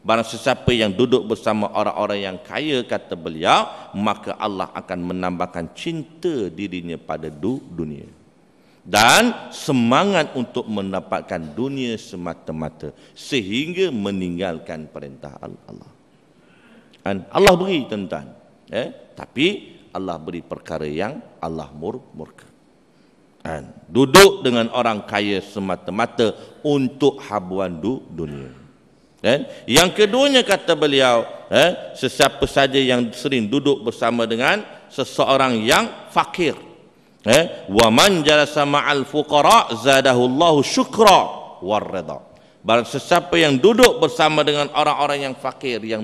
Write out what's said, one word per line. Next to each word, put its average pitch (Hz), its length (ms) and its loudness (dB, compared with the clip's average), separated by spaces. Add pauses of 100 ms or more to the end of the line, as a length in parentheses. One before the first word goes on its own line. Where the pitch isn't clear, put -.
Barang 113 240 0
sesiapa - 480 -2
yang 110 240 0
duduk 123 320 2
bersama 107 400 -2
orang-orang 101 640 -2
yang 90 80 -12
kaya, 131 480 -4
kata 104 240 -6
beliau, 87 800 -2
maka 101 480 -4
Allah 95 320 -4
akan 87 320 -10
menambahkan 90 720 -6
cinta 156 720 -6
dirinya 87 480 -8
pada 78 320 -10
du-, 90 320 -6
dunia 76 560 -12 (720)
dan 139 640 4
semangat 151 800 0
untuk 123 320 -6
mendapatkan 95 880 -6
dunia 127 480 -6
semata-mata 80 880 -10 (240)
sehingga 147 800 -4
meninggalkan 90 960 -6
perintah 71 560 -18
Al-, - 240 -16
Allah. 50 240 -20 (1120)
Dan 95 240 -6
Allah 190 240 4
beri, 180 320 0
tuan-tuan, 85 480 -8 (400)
eh, 131 400 -8
tapi - 640 -4 (160)
Allah 90 240 -6
beri 85 240 -10
perkara 78 480 -8
yang 95 320 -6 (160)
Allah 80 320 -10
mur-, 80 320 -10 (160)
murka. - 320 -20 (960)
Kan? 78 320 -12 (160)
Duduk 147 480 6
dengan 120 320 0
orang 113 320 0
kaya 101 400 -2
semata-mata 101 880 -2 (320)
untuk 139 640 0
habuan 92 560 -4
du-, 131 240 -2
dunia. 71 480 -12 (640)
Kan? 131 240 0 (240)
Yang 165 320 4
keduanya, 254 400 4
kata - 320 0
beliau, 135 560 2 (240)
eh, 151 400 2
sesiapa - 560 0
saja 139 320 2
yang 123 320 0
sering 117 400 -2
duduk 139 320 0
bersama 117 400 -2
dengan 131 400 0 (240)
seseorang 131 720 0
yang 165 480 0
fakir, 160 480 -2 (720)
eh, 139 400 2
"Wa 110 240 4
man 165 320 4
jalasa 147 400 2
ma'al 143 420 0
fuqara 151 720 2
zadahullahu 135 880 4
syukra 208 560 4 (420)
war 101 220 -2
rida." 78 400 -8 (400)
Barang 113 240 2
sesiapa 175 500 -2
yang 151 220 4
duduk 220 400 6
bersama 156 480 2
dengan 147 260 0
orang-orang 143 560 0
yang 131 60 -8
fakir, 123 480 -6
yang 110 220 -4